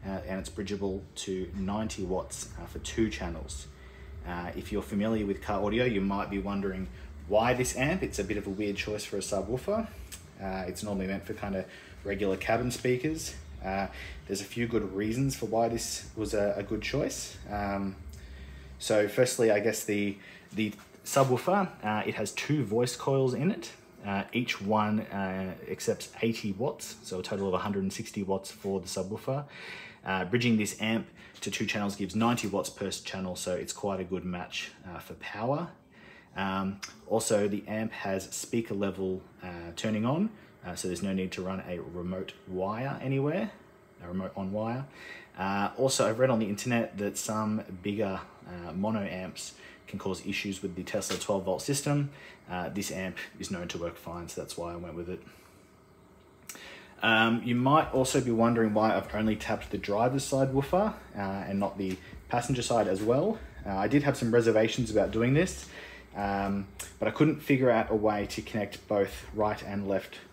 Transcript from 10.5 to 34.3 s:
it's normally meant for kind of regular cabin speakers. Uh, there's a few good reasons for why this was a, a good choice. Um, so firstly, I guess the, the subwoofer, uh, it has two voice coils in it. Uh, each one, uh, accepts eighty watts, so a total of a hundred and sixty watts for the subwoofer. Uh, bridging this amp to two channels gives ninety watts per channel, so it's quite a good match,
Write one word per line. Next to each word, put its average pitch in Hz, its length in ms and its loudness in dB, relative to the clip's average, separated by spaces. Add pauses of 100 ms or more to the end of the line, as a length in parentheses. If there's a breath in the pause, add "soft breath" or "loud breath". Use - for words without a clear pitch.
it's 92 160 -6
normally 98 240 -2
meant 95 180 -4
for 110 100 -6
kind 101 220 -4
of 92 80 -2 (400 loud breath)
regular 98 320 2
cabin 120 340 2
speakers. 139 640 0 (300)
Uh, 95 220 0 (400 loud breath)
there's 98 140 -2
a - 40 -6
few 120 220 -2
good 104 280 0
reasons 117 420 0
for 113 100 -4
why 113 220 4
this - 480 -4
was 107 180 -2
a, 101 220 4
a 101 60 -4
good 104 200 -2
choice. - 540 -2 (140)
Um, 98 460 -2 (840 loud breath)
so 107 300 4
firstly, 120 440 6
I 104 80 6
guess 110 240 0
the, 101 320 0 (360 loud breath)
the 107 200 0 (320)
subwoofer, 139 640 4 (160)
uh, 107 200 0
it 113 120 0
has 107 160 -2
two 143 320 2
voice 117 320 2
coils 135 380 4
in 160 180 2
it. - 180 -6 (340)
Uh, 101 280 0
each 120 280 0
one, 107 400 4
uh, 95 540 -4 (160)
accepts - 400 -4 (120)
eighty 113 280 0
watts, - 540 -4
so 92 160 -6
a - 20 -6
total 98 240 -2
of 92 80 2
a 90 40 2
hundred 98 260 0
and 95 80 0
sixty - 320 -6
watts 95 260 -2
for 98 300 -2
the 90 60 -12
subwoofer. 110 580 -4 (600 loud breath)
Uh, 92 200 0
bridging 117 340 4
this 104 240 -2
amp 110 240 0 (340 loud breath)
to 98 120 -6
two 107 140 -2
channels 101 280 -2
gives 95 220 -4
ninety 117 320 4
watts 92 200 0
per 95 220 -4
channel, 92 460 -6
so 90 180 -2
it's - 180 -4
quite 98 280 -2
a 90 40 -2
good 87 200 -4
match, 87 480 -6 (200)